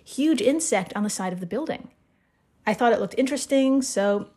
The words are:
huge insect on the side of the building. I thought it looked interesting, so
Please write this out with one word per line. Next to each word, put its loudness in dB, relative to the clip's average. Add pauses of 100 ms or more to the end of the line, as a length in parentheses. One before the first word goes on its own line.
huge 0
insect 0
on -2
the -2
side -6
of -8
the -8
building. -8 (760)
I 0
thought 4
it 2
looked -6
interesting, 2
so 0